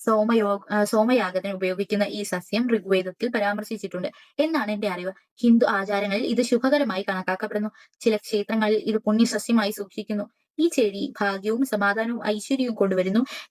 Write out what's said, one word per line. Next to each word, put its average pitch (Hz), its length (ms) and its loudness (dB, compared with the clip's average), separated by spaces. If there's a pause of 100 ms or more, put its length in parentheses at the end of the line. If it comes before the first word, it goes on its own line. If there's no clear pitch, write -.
സോമയോ-, 214 720 2
ആ, 208 140 2
സോമയാഗത്തിന് 208 680 2
ഉപയോഗിക്കുന്ന 190 520 -2
ഈ 208 180 -6
സസ്യം 220 540 -2
ഋഗ്വേദത്തിൽ 190 520 -2
പരാമർശിച്ചിട്ടുണ്ട് 208 800 -4 (300)
എന്നാണ് 285 320 0
എന്റെ 214 180 -2
അറിവ്. 180 240 -6 (240)
ഹിന്ദു 233 300 6
ആചാരങ്ങളിൽ 208 560 -2
ഇത് 240 200 0
ശുഭകരമായി 247 680 2
കണക്കാക്കപ്പെടുന്നു. 196 600 -4 (320)
ചില 220 160 4
ക്ഷേത്രങ്ങളിൽ 214 600 0
ഇത് 214 200 -2
പുണ്യസസ്യമായി 220 760 2
സൂക്ഷിക്കുന്നു. 208 540 -8 (340)
ഈ 320 100 4
ചെടി 202 520 0
ഭാഗ്യവും 208 460 0
സമാധാനവും 220 600 -2
ഐശ്വര്യവും 233 480 -2
കൊണ്ടുവരുന്നു 190 500 2 (260)